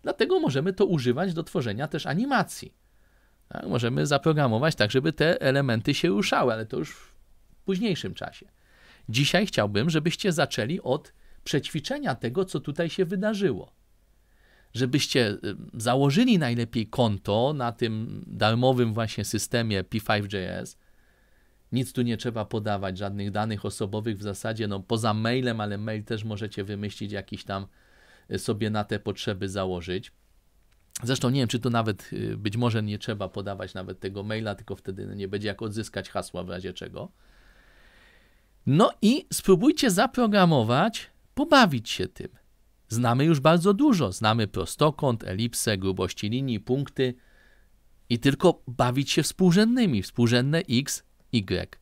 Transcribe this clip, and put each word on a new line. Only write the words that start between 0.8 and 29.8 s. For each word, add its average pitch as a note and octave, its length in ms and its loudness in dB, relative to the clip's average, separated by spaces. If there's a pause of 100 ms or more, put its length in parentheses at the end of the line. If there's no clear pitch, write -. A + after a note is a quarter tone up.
używać D3+ 480 0
do E3 80 -4
tworzenia B2+ 460 -4
też - 180 -6
animacji. G#3 680 -2 (720)
Tak? - 180 -10
Możemy B2+ 400 0
zaprogramować C#3+ 680 2
tak, G#2+ 160 0
żeby C3+ 220 2
te - 280 2
elementy C3+ 540 2
się - 140 0
ruszały, G3 440 2
ale A2 140 -4
to - 120 -6
już D#3 120 -6
w - 240 -20 (500)
późniejszym F#3+ 500 -2
czasie. - 320 -14 (600)
Dzisiaj C#3+ 380 2
chciałbym, G#2+ 440 0
żebyście D#3+ 420 0
zaczęli D3 480 -2
od - 320 -4 (320)
przećwiczenia D#3+ 680 -2
tego, C3+ 300 -4
co - 160 -4
tutaj D#3 300 -4
się F#3 140 -2
wydarzyło. G3 680 -2 (1000)
Żebyście, B2+ 560 2
y, - 260 -6 (180)
założyli C#3 640 4
najlepiej A#2 480 -2
konto A2+ 680 0
na A#2+ 200 -4
tym A2 540 -6
darmowym A2+ 680 2
właśnie A2 300 -4
systemie G#2+ 600 -2
P A2 160 -4
five G#2 320 -2
J - 20 -8
S. F#2 440 -8 (960)
Nic B2 200 -2
tu B2+ 100 -2
nie A#2 140 0
trzeba A2+ 280 -4
podawać, G2+ 540 -4
żadnych G2+ 320 -6
danych G#2+ 340 -4
osobowych G#2+ 540 -4
w G2+ 40 -12
zasadzie, G#2+ 460 -6
no G2 120 -4
poza A2 340 -2
mailem, A#2 460 -2
ale G#2 180 -4
mail G#2+ 260 -6
też A2 200 -6
możecie G#2 400 -8
wymyślić G2+ 480 -8
jakiś G2 320 -10
tam, G2 220 -6 (640)
y, G2+ 80 -4
sobie G#2+ 320 -2
na G#2+ 140 0
te G#2 140 -4
potrzeby G2+ 500 -4
założyć. F#2 640 -4 (920)